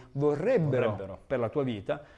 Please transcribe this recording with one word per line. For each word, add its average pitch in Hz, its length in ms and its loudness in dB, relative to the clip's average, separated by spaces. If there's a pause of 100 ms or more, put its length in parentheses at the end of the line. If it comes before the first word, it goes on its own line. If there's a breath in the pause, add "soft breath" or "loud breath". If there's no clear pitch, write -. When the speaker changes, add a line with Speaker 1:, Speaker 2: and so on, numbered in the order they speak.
(120)
Speaker 1:
vorrebbero 147 800 2
Speaker 2:
Vorrebbero. 95 340 -8
Speaker 1:
per 131 140 -2
la 113 100 0
tua 143 140 0
vita, 127 400 -4 (140 loud breath)